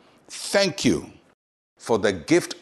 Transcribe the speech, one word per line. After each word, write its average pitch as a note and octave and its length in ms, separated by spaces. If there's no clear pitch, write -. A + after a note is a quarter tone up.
Thank - 560
you F2 280
for A2+ 220
the G2+ 120
gift C3+ 500